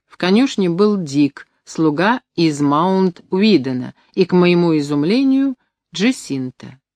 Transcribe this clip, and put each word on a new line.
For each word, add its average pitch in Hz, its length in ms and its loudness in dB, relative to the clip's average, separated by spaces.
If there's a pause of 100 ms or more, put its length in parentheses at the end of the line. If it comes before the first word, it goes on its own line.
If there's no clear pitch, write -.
В - 120 -20
конюшне 202 500 0
был 202 300 0
Дик, 143 480 -2 (240)
слуга 165 500 0 (140)
из 156 260 0
Маунт-Уидена, 160 1300 0 (200)
и, 190 100 0
к - 80 -2
моему 175 460 4
изумлению, 247 800 0 (380)
Джесинта. 135 840 -6 (160)